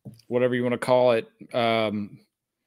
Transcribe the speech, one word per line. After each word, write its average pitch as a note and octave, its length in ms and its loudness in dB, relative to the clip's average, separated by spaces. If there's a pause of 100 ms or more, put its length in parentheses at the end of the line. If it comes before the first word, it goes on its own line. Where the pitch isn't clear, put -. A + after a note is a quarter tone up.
(280)
whatever B2 280 -2
you A#2+ 80 -2
wanna B2 140 -2
call B2+ 360 4
it, A2+ 140 -2 (260)
um, A2 640 -2 (480)